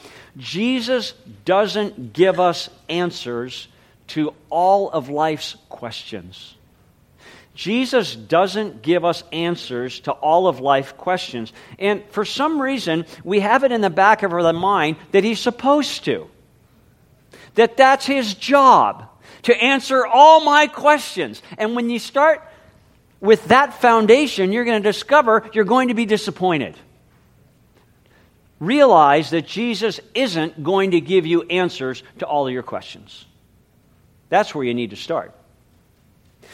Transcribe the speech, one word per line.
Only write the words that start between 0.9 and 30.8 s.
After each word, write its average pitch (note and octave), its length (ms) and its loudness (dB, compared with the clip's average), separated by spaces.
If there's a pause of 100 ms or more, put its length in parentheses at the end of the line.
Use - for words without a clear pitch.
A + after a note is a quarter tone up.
doesn't F#3+ 640 -2
give F3 280 2
us F3 300 -2 (200)
answers B2+ 800 -8 (400)
to D3+ 240 -4 (160)
all F#3 420 2
of C#3+ 160 -4
life's D3+ 480 -4 (140)
questions. - 840 -16 (1040)
Jesus A#3 580 -2
doesn't E3 680 -2
give E3 240 0
us E3 260 -2
answers D3+ 720 -8
to D3 100 -6
all E3 360 0
of C3 120 -4
life C3+ 380 -2
questions. B2 560 -8 (260)
And G3+ 300 -2
for F#3+ 160 -6
some D4 360 -4
reason, F#3 440 -4 (180)
we G3 160 -2
have A3+ 240 2
it C4 80 2
in A#3 80 -2
the G3 100 0
back G3 320 2
of F#3 120 -4
our E3+ 200 2
mind E3+ 440 0 (160)
that G3 100 4
he's A3 160 -2
supposed C4 640 -2
to. G2 240 -4 (1300)
That A3+ 220 2
that's C4 280 4
his B3+ 300 -2
job, A3+ 720 4 (360)
to A#3 120 4
answer C4 500 0
all D4 360 8
my D4 260 4
questions. A#3+ 720 -2 (160)
And A3 160 -4
when A#3+ 160 -4
you A#3+ 100 -4
start D4 440 0 (800)
with G#3 240 4
that B3 360 2
foundation, A3+ 720 4
you're A#3 140 -2
gonna A3+ 160 0
discover A3 720 2
you're G#3+ 100 2
going B3 240 2
to A#3+ 60 -2
be A3+ 120 -2
disappointed. F3+ 720 -4 (1800)
Realize D#3+ 720 4
that D#3+ 160 -4
Jesus A3 520 -4 (140)
isn't E3+ 480 -4
going G3 300 0